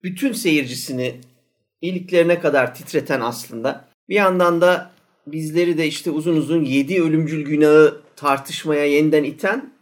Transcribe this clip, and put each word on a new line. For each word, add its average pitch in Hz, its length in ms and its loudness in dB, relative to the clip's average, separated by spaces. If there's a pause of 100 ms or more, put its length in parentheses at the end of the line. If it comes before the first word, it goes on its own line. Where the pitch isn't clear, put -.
bütün 196 300 -4
seyircisini 127 800 -2 (640)
iliklerine 175 580 0
kadar 139 360 0
titreten 139 460 -4
aslında. 117 640 -8 (220)
Bir 185 60 -2
yandan 180 460 2
da 180 300 2 (360)
bizleri 160 500 -2
de 160 100 0
işte 156 240 -6
uzun 156 240 -2
uzun 156 280 0
yedi 139 380 0
ölümcül 156 440 0
günahı 151 560 4 (140)
tartışmaya 147 680 -2
yeniden 151 380 2
iten 196 580 -6